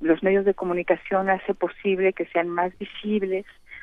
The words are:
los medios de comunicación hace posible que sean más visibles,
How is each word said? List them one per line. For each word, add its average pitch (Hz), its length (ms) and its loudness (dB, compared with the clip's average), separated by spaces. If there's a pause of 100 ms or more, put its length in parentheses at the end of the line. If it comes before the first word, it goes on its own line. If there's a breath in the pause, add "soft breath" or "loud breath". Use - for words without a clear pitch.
los 160 220 2
medios 196 220 2
de 196 100 4
comunicación 180 760 0
hace 190 240 0
posible 190 600 0
que 170 140 -4
sean 170 220 -2
más 175 300 -2
visibles, 202 640 -4 (380 loud breath)